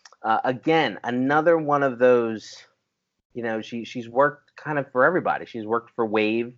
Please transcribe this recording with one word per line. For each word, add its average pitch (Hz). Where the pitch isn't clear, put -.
Uh, 110
again, 131
another 143
one 147
of 131
those, 117
you 120
know, 113
she, 113
she's 117
worked 139
kind 147
of 135
for 127
everybody. 104
She's 110
worked 113
for 117
Wave, 110